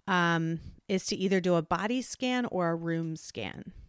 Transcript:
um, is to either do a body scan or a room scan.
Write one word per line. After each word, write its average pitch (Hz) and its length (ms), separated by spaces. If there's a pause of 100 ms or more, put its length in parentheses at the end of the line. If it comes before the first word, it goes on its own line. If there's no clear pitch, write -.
um, 170 540 (280)
is 190 180
to 214 100
either 185 240
do 180 140
a 170 80
body 202 400
scan 247 460
or 175 220
a 165 60
room 165 400
scan. - 560 (180)